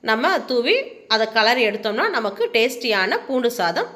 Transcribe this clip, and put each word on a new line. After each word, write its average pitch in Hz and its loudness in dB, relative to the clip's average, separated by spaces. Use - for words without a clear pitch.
நம்ம 226 2
தூவி 254 2
அதை 220 2
கலரி 233 4
எடுத்தோம்னா 214 -2
நமக்கு 226 -2
டேஸ்டியான 226 0
பூண்டு 254 0
சாதம் 220 -2